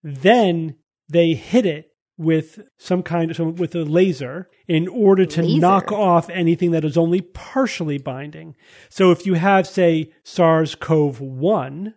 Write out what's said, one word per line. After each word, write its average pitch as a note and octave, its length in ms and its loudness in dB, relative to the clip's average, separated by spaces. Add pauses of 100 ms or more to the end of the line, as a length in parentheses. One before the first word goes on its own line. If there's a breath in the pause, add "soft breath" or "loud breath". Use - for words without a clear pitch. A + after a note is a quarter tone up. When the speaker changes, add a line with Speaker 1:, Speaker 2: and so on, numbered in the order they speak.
Speaker 1:
Then E3 720 2 (300)
they E3 280 2
hit A3 320 0
it D#3 180 -6 (320)
with D#3+ 420 -2 (180)
some F3+ 240 -2
kind E3 300 -4
of, - 60 -8
some, E3 180 -4
with F3 200 -6
a E3 100 -4
laser D#3 640 -2 (180)
in E3+ 220 0
order G3 360 4
to E3 160 -4
Speaker 2:
Laser? E3 200 2
Speaker 1:
knock F#3 280 2
off G3+ 400 0
anything E3+ 420 0
that D#3+ 120 -2
is D3+ 140 -2
only E3+ 240 0
partially - 760 -6
binding. D3 600 -14 (320 soft breath)
So F#3 220 4
if E3+ 140 0
you F#3 100 2
have, F#3+ 300 2
say, E3 460 0 (140 soft breath)
sars D#3+ 500 2
cov D3 460 -2
one C#3+ 760 -4